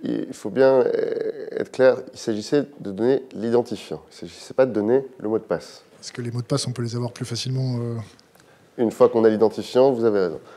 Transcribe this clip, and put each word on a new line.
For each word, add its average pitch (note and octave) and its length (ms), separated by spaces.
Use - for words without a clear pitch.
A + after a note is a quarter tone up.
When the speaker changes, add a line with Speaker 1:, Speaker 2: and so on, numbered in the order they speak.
Speaker 1:
il A#2 280
faut - 180
bien, C3 340
euh, - 640
être - 220
clair, C3 240
il - 60
s'agissait A#2 460
de G2+ 140
donner A#2 320
l'identifiant. A2+ 640
Il - 20
s'agissait - 400
pas C3 120
de B2 60
donner A2 320
le G#2+ 100
mot A2 100
de G#2+ 40
passe. - 400
Speaker 2:
Est-ce - 120
que B2 100
les A#2+ 80
mots A#2+ 120
de - 40
passe, C#3 220
on B2+ 40
peut A#2+ 100
les A#2 120
avoir A#2+ 180
plus - 120
facilement, B2+ 540
euh A#2 180
Speaker 1:
Une A2+ 140
fois B2 160
qu'on A2+ 160
a A2+ 40
l'identifiant, A2 640
vous A#2 140
avez G#2 160
raison. E2 200